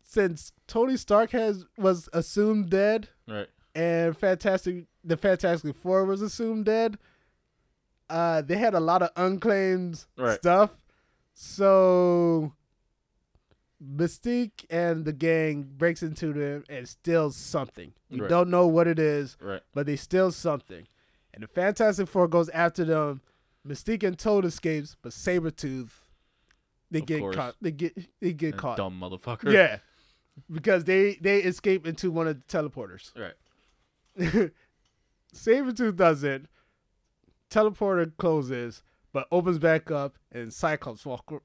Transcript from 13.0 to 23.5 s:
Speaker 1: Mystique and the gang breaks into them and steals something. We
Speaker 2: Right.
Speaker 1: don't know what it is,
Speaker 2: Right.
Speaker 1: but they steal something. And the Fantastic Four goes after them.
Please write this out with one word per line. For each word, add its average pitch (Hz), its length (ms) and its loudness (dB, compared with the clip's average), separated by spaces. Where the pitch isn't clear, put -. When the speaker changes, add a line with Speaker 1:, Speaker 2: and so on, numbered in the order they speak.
Speaker 1:
Mystique 170 840 -4
and 165 340 -2
the 151 100 -4
gang 156 500 0
breaks 147 400 -2
into 156 280 -6
them 143 380 -6
and 127 180 -14
steals 160 480 0
something. - 580 -8
We 127 120 -8
Speaker 2:
Right. - 80 -4
Speaker 1:
don't 175 200 4
know 180 180 6
what 170 200 4
it 165 120 0
is, 147 420 -2
Speaker 2:
Right. 95 220 -10
Speaker 1:
but 139 140 -4
they 147 80 -2
steal 185 360 0
something. 135 560 -6
And 107 100 -16
the 110 40 -14
Fantastic 196 600 0
Four 180 200 2
goes 165 220 2
after 165 360 0
them. 151 360 0